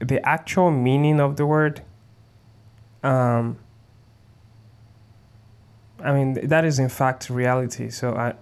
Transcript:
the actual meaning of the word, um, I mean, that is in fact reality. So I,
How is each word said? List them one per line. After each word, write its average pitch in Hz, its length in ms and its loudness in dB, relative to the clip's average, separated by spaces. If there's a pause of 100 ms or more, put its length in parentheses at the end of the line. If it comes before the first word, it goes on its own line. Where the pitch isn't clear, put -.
the 127 260 -2
actual 165 440 2
meaning 143 500 2
of 143 160 0
the 147 100 0
word, 151 360 0 (1200)
um, 120 560 0 (2500)
I 139 100 -2
mean, 135 360 0
that 160 160 2
is 151 140 0
in 131 100 2
fact 131 420 -2
reality. 123 600 -2
So 120 240 -6
I, 120 280 -4